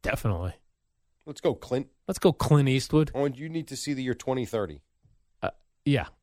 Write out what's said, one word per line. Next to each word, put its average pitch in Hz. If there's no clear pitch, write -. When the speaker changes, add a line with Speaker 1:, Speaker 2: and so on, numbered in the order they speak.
Speaker 1:
Definitely. 92
Speaker 2:
Let's 147
go, 156
Clint. 131
Speaker 1:
Let's 190
go, 180
Clint 147
Eastwood. 143
Speaker 2:
Oh, 139
and 135
you 151
need 160
to 135
see 147
the 131
year 127
twenty 131
thirty. 95
Speaker 1:
Uh, -
yeah. 131